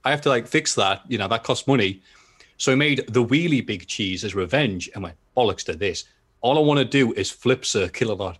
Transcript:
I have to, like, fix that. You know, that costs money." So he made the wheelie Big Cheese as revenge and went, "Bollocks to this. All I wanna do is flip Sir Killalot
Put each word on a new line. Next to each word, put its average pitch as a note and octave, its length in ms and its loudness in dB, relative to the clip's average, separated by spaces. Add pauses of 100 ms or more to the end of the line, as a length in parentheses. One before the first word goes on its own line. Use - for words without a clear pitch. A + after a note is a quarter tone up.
I C3 60 0
have D3 120 0
to, D3+ 60 2
like, C3 180 2
fix - 280 0
that. G2 340 0
You A#2+ 80 -2
know, G2 120 -2
that A2+ 140 0
costs - 240 -2
money." G2+ 360 2 (560)
So - 140 0
he C3 40 4
made D3 320 2
the A#2+ 160 2
wheelie C#3+ 420 2
Big F#2+ 200 -8
Cheese F#2 380 -6
as E2 100 -6
revenge G2 600 -2
and G2+ 100 -10
went, D#2+ 120 -12 (200)
"Bollocks G#2+ 280 0
to D#2+ 100 -6
this. F2 300 -4 (360)
All C3 180 2
I - 20 2
wanna D3 260 4
do B2+ 280 2
is G2 160 -4
flip - 360 -2
Sir F#2+ 220 0
Killalot F#2+ 520 -4